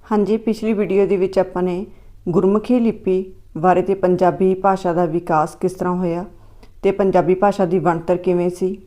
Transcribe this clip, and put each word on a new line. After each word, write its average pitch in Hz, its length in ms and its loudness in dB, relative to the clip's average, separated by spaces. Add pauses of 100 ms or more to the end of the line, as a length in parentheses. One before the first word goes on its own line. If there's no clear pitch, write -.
(120)
ਹਾਂਜੀ, 208 260 2
ਪਿਛਲੀ 220 360 -2
ਵੀਡੀਓ 196 320 2
ਦੇ 185 120 0
ਵਿੱਚ 190 220 0
ਆਪਾਂ 180 240 -2
ਨੇ 180 220 -4 (440)
ਗੁਰਮੁਖੀ 208 500 2
ਲਿਪੀ 185 540 -2 (240)
ਬਾਰੇ 180 240 2
ਤੇ 190 120 0
ਪੰਜਾਬੀ 185 600 2
ਭਾਸ਼ਾ 185 400 0
ਦਾ 175 120 2
ਵਿਕਾਸ 165 500 -2
ਕਿਸ 180 160 -4
ਤਰ੍ਹਾਂ 180 240 -4
ਹੋਇਆ 180 300 -4 (580)
ਤੇ 196 80 2
ਪੰਜਾਬੀ 185 440 2
ਭਾਸ਼ਾ 196 300 2
ਦੀ 180 140 0
ਬਣਤਰ 165 380 0
ਕਿਵੇਂ 180 320 0
ਸੀ 185 380 -4